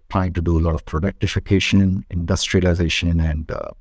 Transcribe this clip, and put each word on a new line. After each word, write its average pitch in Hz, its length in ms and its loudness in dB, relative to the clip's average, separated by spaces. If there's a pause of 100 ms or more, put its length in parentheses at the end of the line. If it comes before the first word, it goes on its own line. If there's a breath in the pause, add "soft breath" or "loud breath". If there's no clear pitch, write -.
trying 92 260 -2
to 90 60 -2
do 82 160 2
a 80 60 2
lot 82 140 0
of - 80 -8
productification, 98 1300 0
industrialization, 87 1080 0
and, 78 320 -2
uh, 50 200 -10 (100)